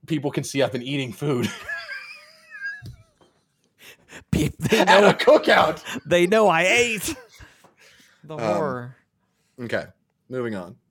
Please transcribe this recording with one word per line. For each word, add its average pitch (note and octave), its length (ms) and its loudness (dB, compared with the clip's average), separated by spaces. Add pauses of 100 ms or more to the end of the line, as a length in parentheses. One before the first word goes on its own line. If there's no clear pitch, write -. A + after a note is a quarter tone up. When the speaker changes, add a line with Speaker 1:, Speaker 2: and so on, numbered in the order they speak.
Speaker 1:
people D3 240 -4
can C#3+ 140 -6
see C3+ 180 -4
I've A2+ 100 0
been B2 120 -6
eating C3+ 280 -6
food." B2 440 -4
<laughs> - 60 -18 (2750)
Speaker 2:
Pe-, - 180 0 (100)
they A3 200 2
Speaker 1:
At G3+ 220 6
Speaker 2:
know, G3+ 80 8
Speaker 1:
a - 40 4
cookout. G3+ 720 4 (220)
Speaker 2:
they F3 220 4
know G#3+ 200 4
I E3 160 2
ate. A3 560 0
<laughs> - 60 -20 (960)
The D#3 120 -14
Speaker 1:
Um, D3 40 -10
Speaker 2:
horror. B2 560 -4 (680)
Speaker 1:
okay, G#2+ 220 -4 (440)
moving A#2+ 240 -6
on. F#2+ 220 -10 (160)